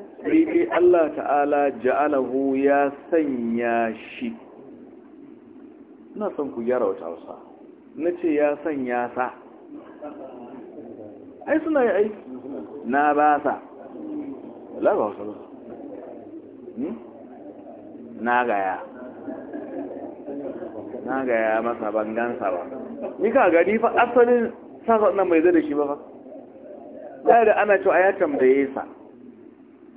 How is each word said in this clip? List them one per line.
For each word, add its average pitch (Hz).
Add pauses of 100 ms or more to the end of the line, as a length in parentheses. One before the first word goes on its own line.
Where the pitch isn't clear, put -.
(180)
Sai 160
dai 170
Allah 175
Ta'ala 143 (100)
ja'alahu 135
ya 139 (140)
sanya 117 (160)
shi. 117 (1800)
Ina 208
son 135
ku 123
gyara 120
wata 92
Hausa. 82 (540)
Na 160
ce 175
ya 147
sanya 123
sa. 123 (2000)
Ai 302
suna 302
yi 226
aiki. 208 (600)
Na 143
ba 147
sa. 131 (1120)
Wala 160
ba 170
Hausa 101
ba. 104 (1400)
Hmm? 156 (1200)
Na 120
gaya. 98 (2250)
Na 131
gaya 113
masa 117
ban 110
gansa 110
ba. 87 (580)
Ni 226
ka 240
gani 175
fa 220
asalin 240 (320)
sa 226
nan 196
bai 165
zai 175
da 160
shi 147
ba 143
fa. 143 (1300)
Da 233
da 214
ana 202
cewa 185
ya 185
tambaye 139
sa. 92 (1120)